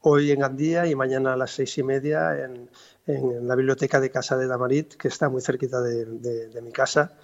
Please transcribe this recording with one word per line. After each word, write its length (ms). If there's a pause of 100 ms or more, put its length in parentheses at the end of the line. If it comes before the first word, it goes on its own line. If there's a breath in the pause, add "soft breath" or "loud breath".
hoy 320
en 80
Gandía 480
y 80
mañana 380
a 20
las 160
seis 260
y 60
media 480 (120)
en, 240 (380 soft breath)
en 400
la 80
biblioteca 460
de 100
Casa 260
de 120
Tamarit, 460
que 120
está 220
muy 120
cerquita 400
de, 260
de, 420
de 140
mi 100
casa. 400 (120)